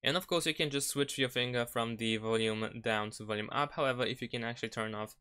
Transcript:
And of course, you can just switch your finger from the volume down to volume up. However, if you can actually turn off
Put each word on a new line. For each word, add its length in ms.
And 140
of 100
course, 200
you 80
can 160
just 180
switch 280
your 120
finger 360
from 340
the 180
volume 680
down 300
to 120
volume 280
up. 220
However, 300
if 160
you 80
can 140
actually 280
turn 260
off 240